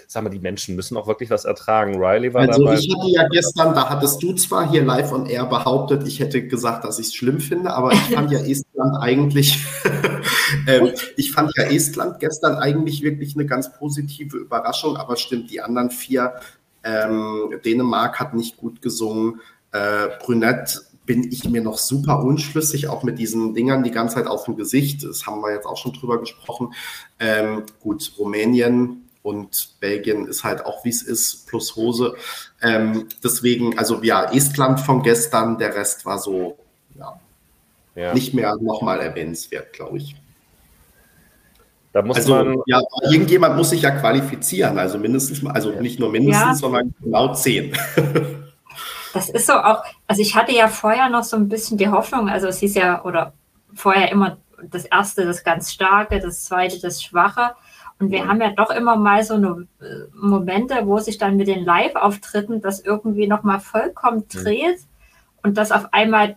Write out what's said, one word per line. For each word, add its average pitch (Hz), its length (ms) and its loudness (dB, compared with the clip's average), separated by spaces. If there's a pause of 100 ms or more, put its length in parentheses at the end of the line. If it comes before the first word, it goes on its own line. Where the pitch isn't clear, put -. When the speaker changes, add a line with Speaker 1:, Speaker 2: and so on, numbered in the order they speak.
Speaker 1:
Sag 110 160 -6
mal, 101 60 -4
die 98 100 -10
Menschen 92 340 -8
müssen 92 220 -6
auch 104 100 -8
wirklich 110 240 -4
was 110 140 0
ertragen. 104 580 0
Riley 113 320 2
war 123 60 4
Speaker 2:
Also 131 240 6
Speaker 1:
dabei. 147 160 4
Speaker 2:
ich 160 120 0
hatte 185 180 0
ja 165 180 6
gestern, 165 480 2
da 170 120 2
hattest 143 320 0
du 180 120 0
zwar 180 360 0
hier 151 140 4
live 131 300 0
on 131 140 -2
air 120 200 -4
behauptet, 135 640 0
ich - 100 -8
hätte - 300 -2
gesagt, 117 340 -2
dass 107 160 -6
ich's 113 160 -8
schlimm 135 240 0
finde, 175 340 -2
aber 127 200 2
ich - 80 6
fand 147 320 0
ja 135 80 2
Speaker 3:
<laughs> 139 40 -4
Speaker 2:
Estland 135 560 -2
eigentlich, 143 640 2 (200)
<laughs> 143 840 -2
ähm, 131 240 6 (260)
ich - 140 -2
fand 151 260 0
ja - 80 2
Estland - 540 0
gestern 151 380 0
eigentlich 143 460 0
wirklich 143 340 -4
eine 147 100 -2
ganz 135 260 -4
positive 143 640 -8
Überraschung, 127 600 -4
aber - 200 -8
stimmt, 117 360 -6
die 104 80 -10
anderen 123 300 -2
vier, 123 440 -2 (480)
ähm, 110 720 -2 (100)
Dänemark 117 540 0
hat - 160 -6
nicht 117 220 -6
gut - 260 -12
gesungen, 113 580 -4 (300)
äh, 104 380 0 (120)
Brünett 117 600 0 (240)
bin 123 260 0
ich 120 160 -6
mir 120 120 0
noch 110 180 -4
super 139 440 0
unschlüssig, 147 680 0
auch - 140 -8
mit 117 160 -4
diesen 113 340 -2
Dingern 131 300 2
die 120 80 0
ganze 113 260 -2
Zeit 117 120 -2
auf - 160 -4
dem 110 120 -6
Gesicht. 139 460 -2
Das - 240 -10
haben 107 140 -6
wir 104 120 -2
jetzt 101 140 -8
auch - 100 -10
schon 120 160 -8
drüber 117 280 -2
gesprochen. - 520 -10 (460)
Ähm, 107 460 0 (160)
gut, - 360 -6
Rumänien 120 920 2 (160)
und 104 460 -6 (100)
Belgien 104 480 -2
ist - 160 -8
halt 101 200 -4
auch, - 200 -10
wie 120 60 -2
es 113 120 -4
ist, - 460 -6
plus - 260 -6
Hose. 117 400 -2 (480)
Ähm, 110 460 2 (160)
deswegen, 120 520 0
also 110 280 0
ja, 101 280 2
Estland 135 460 2
von 123 240 2
gestern, 117 560 2
der 104 160 -2
Rest - 320 -6
war 98 120 -4
so, 92 380 -6 (400)
ja, 139 220 -18 (800)
Speaker 1:
Ja. 87 180 -2
Speaker 2:
nicht 135 180 -2
mehr 107 280 0
nochmal 107 400 -2
erwähnenswert, 80 720 -8
glaub 78 240 -12
ich. - 180 -12 (1800)
Speaker 1:
Da 202 100 4
muss 196 160 0
Speaker 2:
Also, 131 180 6
Speaker 1:
man 131 200 4 (100)
Speaker 2:
ja, 127 140 4 (300)
irgendjemand 160 460 6
muss 160 140 2
sich 175 120 2
ja 139 80 4
qualifizieren, 135 880 0
also 92 180 -2
mindestens 120 460 -2
mal, - 100 -4
also 107 200 -2
Speaker 1:
Ja. - 80 -6
Speaker 2:
nicht 120 180 -4
nur 113 120 0
mindestens, 113 360 4
Speaker 3:
Ja. - 80 4
Speaker 2:
sondern 123 480 0
genau 120 320 2
zehn. - 380 0 (240)
<laughs> - 500 0 (640)
Speaker 3:
Das 185 160 -4
ist - 200 2
so 285 60 6
auch, 220 280 4 (240)
also 202 160 2
ich 208 140 0
hatte 240 180 4
ja 226 140 8
vorher 226 400 2
noch 233 160 2
so 226 120 -4
ein 208 120 4
bisschen 220 280 -4
die 196 120 2
Hoffnung, 202 400 2
also 185 180 0
es 185 140 -2
hieß 202 160 0
ja, 180 280 2
oder 165 280 -2 (420)
vorher 190 380 4
immer 196 240 4 (260)
das 175 220 -10
erste, 196 400 0
das 175 180 -2
ganz 165 300 0
starke, 196 480 2
das 175 240 -8
zweite, 180 360 -2
das 175 220 -6
schwache. 202 540 0 (420)
Und 196 140 0
wir 190 80 0
Speaker 1:
Ja. 185 80 -2
Speaker 3:
haben 214 120 2
ja 214 120 2
doch 214 180 2
immer 233 240 2
mal 208 300 4
so 214 100 -2
eine, 185 320 0 (140)
äh, - 340 -14
Momente, 202 720 0
wo 202 160 2
sich 214 180 -6
dann 196 180 2
mit 196 120 2
den 190 160 -2
Live-Auftritten 208 960 0
das 196 180 -4
irgendwie 208 480 -2
nochmal 208 320 2
vollkommen 233 600 -2 (140)
Speaker 1:
Mhm. 185 120 -8
Speaker 3:
dreht 285 340 0 (640)
und 202 160 2
dass 208 140 0
auf - 200 0
einmal 220 440 4